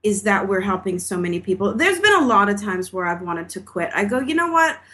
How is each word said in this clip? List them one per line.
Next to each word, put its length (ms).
is 220
that 240
we're 120
helping 380
so 180
many 240
people. 340
There's 260
been 140
a 120
lot 220
of 120
times 320
where 140
I've 160
wanted 280
to 100
quit. 340
I 100
go, 140
"You 160
know 160
what? 280